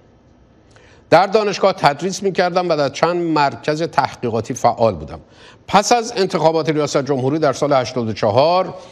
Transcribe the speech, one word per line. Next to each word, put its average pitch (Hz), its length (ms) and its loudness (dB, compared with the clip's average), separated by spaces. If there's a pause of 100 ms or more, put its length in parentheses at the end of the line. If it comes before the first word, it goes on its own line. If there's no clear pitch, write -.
(1120)
در 180 160 6
دانشگاه 202 460 2
تدریس 165 500 -2
می‌کردم 180 460 0
و 160 80 0
در 143 120 0
چند 170 280 0
مرکز 151 680 -2
تحقیقاتی 123 720 -4
فعال 113 400 2
بودم. - 260 -12 (480)
پس 208 240 2
از 240 240 0
انتخابات 160 540 0
ریاست 147 340 -2
جمهوری 135 340 -2
در 147 140 2
سال 147 200 -2
هشتاد 123 360 0
و 110 40 -4
چهار 151 600 2 (180)